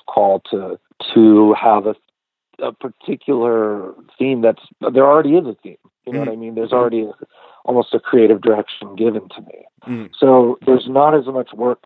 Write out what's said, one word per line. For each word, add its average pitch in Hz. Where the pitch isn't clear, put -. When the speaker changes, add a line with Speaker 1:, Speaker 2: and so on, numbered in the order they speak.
Speaker 1:
call 98
to, 95
to 107
have 104
a, 107
a 123
particular 113
theme 131
that's, 113
there 131
already 147
is 175
a 113
theme. 95
You 123
know 139
what 139
Speaker 2:
Mm. 110
Speaker 1:
I 113
mean? 113
There's 113
already 117
a, 104
almost 123
a 117
creative 110
direction 104
given 107
to -
me. -
Speaker 2:
Mm. 113
Speaker 1:
So 127
there's 127
not 143
as 131
much 131
work 120